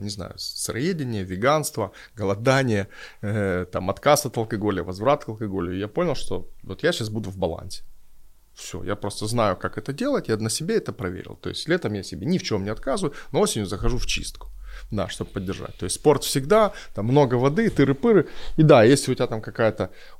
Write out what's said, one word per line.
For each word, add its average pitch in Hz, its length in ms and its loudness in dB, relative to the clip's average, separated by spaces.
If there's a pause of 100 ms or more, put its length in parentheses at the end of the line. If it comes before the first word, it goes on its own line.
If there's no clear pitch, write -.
не 101 80 -6
знаю, 98 260 -10
с-, - 200 -12 (100)
сыроедение, 127 580 -4
веганство, 110 640 0 (280)
голодание, 107 680 2 (360)
э, 98 500 -2
там, 92 180 -4
отказ 139 360 2
от 123 120 -8
алкоголя, 104 440 -2
возврат 104 420 0
к - 60 -20
алкоголю. 92 440 -4
И 92 40 -4
я 101 100 -4
понял, 165 260 -2
что - 340 -4 (140)
вот 92 220 -8
я 170 80 4
щас 117 160 -4
буду 107 220 -6
в 95 60 -10
балансе. 90 460 -6 (720)
Всё, - 300 -12
я 101 120 -4
просто - 300 -6
знаю, 107 300 2
как - 220 -6
это 123 140 -8
делать, 240 360 -2
я 113 80 2
на 107 140 -2
себе 175 240 -2
это - 180 -2
проверил. 90 480 -8
То - 100 -8
есть - 180 -8
летом 151 260 0
я 98 80 -4
себе 87 240 -8
ни 175 120 2
в - 40 -8
чём 98 220 -2
не 104 80 -4
отказываю, 196 400 -2 (200)
но 143 80 2
осенью 120 280 0
захожу 104 300 -2
в - 80 0
чистку, - 420 -6 (420)
да, 101 180 -2
чтобы - 220 -8
поддержать. 92 480 -6
То - 80 -6
есть 98 100 -4
спорт - 280 4
всегда, 185 480 4 (220)
там 104 120 -2
много 127 300 6
воды, 147 340 4
тыры-пыры. 143 560 4 (320)
И 156 40 10
да, 147 220 12
если 135 280 6
у - 20 0
тебя 123 140 0
там 113 120 -4
какая-то, 107 480 0 (320)